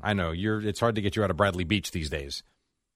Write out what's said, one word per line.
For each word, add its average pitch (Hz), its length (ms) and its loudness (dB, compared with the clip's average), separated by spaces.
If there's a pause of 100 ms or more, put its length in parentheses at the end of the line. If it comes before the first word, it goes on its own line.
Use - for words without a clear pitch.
I 104 120 0
know. 87 160 0
You're, 107 300 0
it's 107 200 -2
hard 117 140 4
to 110 80 -2
get 95 140 0
you 110 80 2
out 95 60 2
of 85 60 -2
Bradley 92 280 4
Beach 92 260 0
these 80 200 -4
days. 71 320 -6 (540)